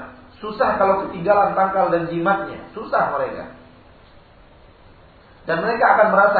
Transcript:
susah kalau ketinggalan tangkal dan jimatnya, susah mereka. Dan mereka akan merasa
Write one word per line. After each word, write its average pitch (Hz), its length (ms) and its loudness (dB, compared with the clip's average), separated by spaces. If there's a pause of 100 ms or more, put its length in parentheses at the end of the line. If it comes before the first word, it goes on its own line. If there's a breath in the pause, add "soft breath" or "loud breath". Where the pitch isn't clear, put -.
(420)
susah 214 400 -2
kalau 190 240 0
ketinggalan 190 480 0
tangkal 185 400 0
dan 165 160 -2
jimatnya, 175 640 -4
susah - 400 -2
mereka. 127 320 -6 (2000)
Dan 165 160 -2
mereka 233 240 0
akan 202 240 6
merasa 202 300 4